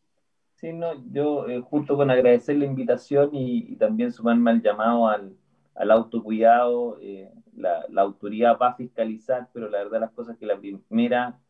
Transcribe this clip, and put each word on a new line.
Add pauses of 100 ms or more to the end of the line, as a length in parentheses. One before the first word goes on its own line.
(540)
Sí,
no, (180)
yo,
eh,
junto
con
agradecer
la
invitación
y,
y
también
sumarme
al
llamado
al, (380)
al
autocuidado,
eh, (240)
la,
la
autoridad
va
a
fiscalizar,
pero
la
verdad
las
cosas
que
la
primera, (100)